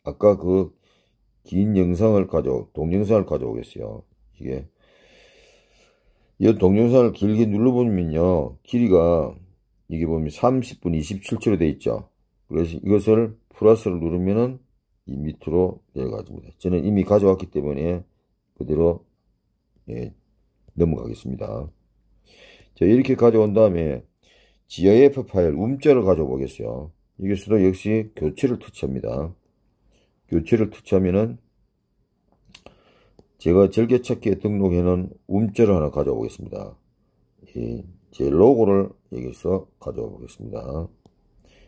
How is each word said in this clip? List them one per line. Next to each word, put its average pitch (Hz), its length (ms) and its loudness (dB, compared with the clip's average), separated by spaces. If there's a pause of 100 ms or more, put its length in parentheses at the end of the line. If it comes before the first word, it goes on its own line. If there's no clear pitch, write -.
아까 98 340 2
그 92 360 0 (680)
긴 101 340 -2
영상을 92 500 2
가져, 65 480 -4
동영상을 95 520 0
가져오겠어요. 57 760 -8 (360)
이게 65 300 -10 (1700)
이 104 160 4
동영상을 113 580 4
길게 107 340 0
눌러보면요, 92 1160 0
길이가 87 720 2 (540)
이게 82 180 -4
보면 80 240 -4
삼십 123 500 -2
분 85 140 -2
이십칠 95 440 -6
초로 104 200 0
돼 82 120 2
있죠. - 380 -6 (380)
그래서 82 380 -4
이것을 107 520 0 (140)
플러스를 107 500 2
누르면은 95 580 -2 (520)
이 67 60 -10
밑으로 78 680 -4 (100)
내려가집니다. 62 680 -10
저는 90 260 -2
이미 98 200 2
가져왔기 98 460 2
때문에 76 520 -4 (520)
그대로, 80 500 -2 (840)
예, 117 240 -10 (600)
넘어가겠습니다. 62 960 -6 (1040)
자, - 100 -2
이렇게 127 320 4
가져온 110 360 4
다음에 85 500 2 (680)
지아이에프 120 580 4
파일 87 280 0
움짤을 131 500 2
가져보겠어요. 67 880 -4 (280)
여기서도 98 460 0
역시 107 500 -2
교체를 107 420 -2
터치합니다. 65 760 -8 (960)
교체를 104 420 0
터치하면은 101 680 -2 (2000)
제가 95 320 4
즐겨찾기에 117 680 -2
등록해놓은 90 760 0 (160)
움짤을 101 480 2
하나 76 160 0
가져오겠습니다. - 840 -6 (800)
이 58 440 -10 (100)
제 69 180 -4
로고를 98 600 4 (240)
여기서 64 560 -6 (100)
가져와 110 320 -10
보겠습니다. 90 760 -12 (800)